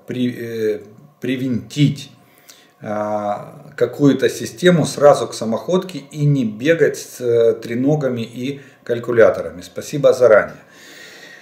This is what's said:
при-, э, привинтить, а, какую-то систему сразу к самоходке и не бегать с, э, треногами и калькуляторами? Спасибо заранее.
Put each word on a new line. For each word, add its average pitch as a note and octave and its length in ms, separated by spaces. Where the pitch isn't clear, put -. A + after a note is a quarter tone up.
при-, B2 320
э, A2+ 420
привинтить, C3 920
а, G#2 920
какую-то B2 540
систему E3 560
сразу C#3 420
к - 60
самоходке D3+ 680
и D3 140
не C#3 200
бегать B2 520
с, - 240
э, A#2 320
треногами B2 680
и B2+ 400
калькуляторами? G2 760
Спасибо C3+ 520
заранее. A2 480